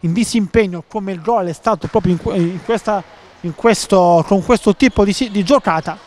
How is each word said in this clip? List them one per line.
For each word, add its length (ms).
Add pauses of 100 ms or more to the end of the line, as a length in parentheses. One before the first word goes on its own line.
in 120
disimpegno, 720
come 240
il 100
gol 260
è 60
stato 340
proprio 260
in 60
que-, 180
in 260
questa, 400 (380)
in 140
questo, 720
con 160
questo 320
tipo 280
di 100
si-, 160
di 140
giocata. 640